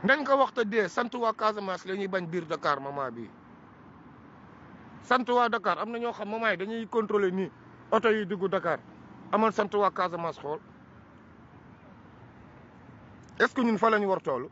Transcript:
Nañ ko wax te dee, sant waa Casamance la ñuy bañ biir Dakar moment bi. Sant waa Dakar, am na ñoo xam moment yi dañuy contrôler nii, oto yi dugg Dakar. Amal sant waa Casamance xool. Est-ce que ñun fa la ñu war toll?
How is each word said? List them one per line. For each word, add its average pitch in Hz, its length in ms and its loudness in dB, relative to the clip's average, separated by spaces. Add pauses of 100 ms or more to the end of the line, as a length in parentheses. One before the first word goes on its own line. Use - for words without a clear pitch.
Nañ 269 220 2
ko 277 120 4
wax 269 160 2
te 240 120 0
dee, 208 240 0
sant 240 260 -2
waa 226 180 0
Casamance 208 540 -2
la 190 80 -4
ñuy 202 120 -4
bañ 185 200 -2
biir 170 180 -6
Dakar 151 340 0
moment 139 320 -6
bi. 117 180 -12 (1700)
Sant 247 280 2
waa 247 200 4
Dakar, 196 300 0
am 214 100 -4
na 233 80 -6
ñoo 233 160 -4
xam 208 160 -8
moment 220 220 0
yi 180 60 0
dañuy 220 300 -6
contrôler 208 460 2
nii, 190 180 -2 (400)
oto 220 200 4
yi 214 140 2
dugg 190 260 -2
Dakar. 175 280 0 (520)
Amal 220 200 4
sant 202 220 0
waa 202 160 4
Casamance 170 500 -2
xool. 147 200 -6 (2750)
Est-ce 240 160 2
que 269 60 0
ñun 226 180 4
fa 226 100 6
la 220 80 4
ñu 208 100 2
war 185 140 0
toll? 135 300 -4